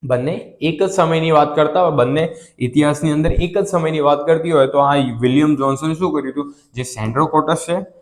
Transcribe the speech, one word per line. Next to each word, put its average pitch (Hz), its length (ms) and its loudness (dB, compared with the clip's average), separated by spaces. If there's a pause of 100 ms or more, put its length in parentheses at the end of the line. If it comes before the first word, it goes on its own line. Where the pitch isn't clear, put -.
બંને 127 280 -2 (280)
એક 160 220 0
જ 190 80 0
સમયની 165 400 0
વાત 147 260 2
કરતા 151 260 2
હોય, 170 80 2
બંને 143 440 0 (240)
ઇતિહાસની 147 540 0
અંદર 160 200 0
એક 175 260 0
જ 196 80 0
સમયની 160 340 -2
વાત 143 260 2
કરતી 165 240 2
હોય, 139 160 4
તો 143 120 0
આ 139 160 4
વિલિયમ 131 640 2
જોન્સને 139 380 -2
શું 170 180 -2
કર્યું 131 200 -4
હતું? 143 220 -8 (200)
જે 123 80 -8
સેન્ડ્રો 117 440 -4
કોર્ટસ 156 420 -2
છે 170 80 -2 (260)